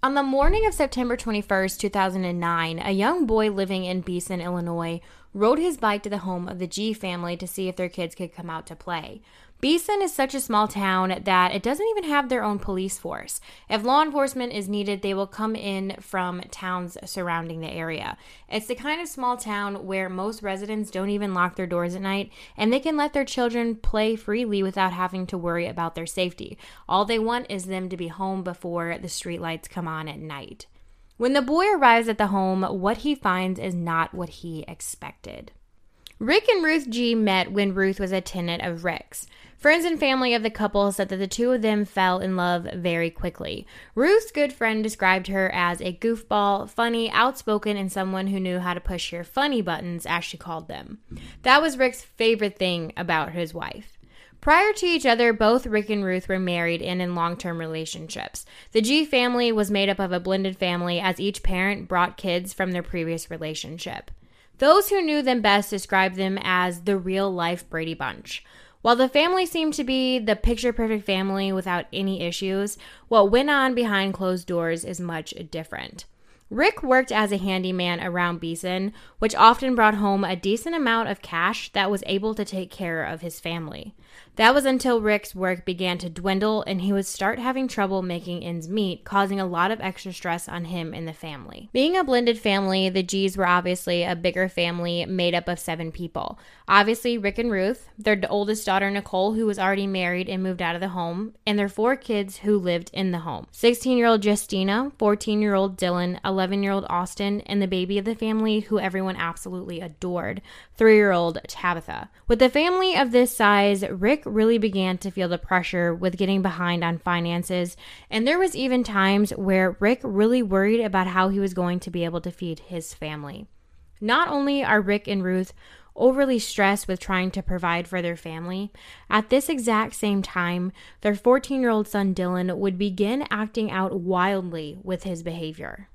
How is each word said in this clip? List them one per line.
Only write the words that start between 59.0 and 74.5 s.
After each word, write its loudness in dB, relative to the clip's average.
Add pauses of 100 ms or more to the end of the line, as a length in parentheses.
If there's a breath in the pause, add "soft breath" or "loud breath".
family 2
was 2
made 2
up 0
of 0
a 0
blended 0
family 0
as 0
each -4
parent 0
brought 0
kids -2
from -2
their -4
previous -6
relationship. -10 (480 soft breath)
Those 6
who 2
knew 0
them 2
best 4
described 0
them -2
as 0
the 0
real-life -2
Brady -6
Bunch. -10 (360 loud breath)
While 6
the 4
family 4
seemed -2
to -2
be 0
the 0
picture-perfect 0
family 0
without -2
any -2
issues, -4 (300 loud breath)
what 6
went 4
on 4
behind 2
closed -2
doors -2